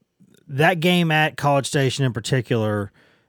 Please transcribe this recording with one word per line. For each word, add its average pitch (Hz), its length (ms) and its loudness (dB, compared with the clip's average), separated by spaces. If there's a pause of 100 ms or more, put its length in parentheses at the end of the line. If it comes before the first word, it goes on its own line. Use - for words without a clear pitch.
(480)
that 156 320 2
game 175 320 2
at 156 240 0
College 143 320 0
Station 135 380 0
in 120 80 -2
particular, 110 800 -2 (380)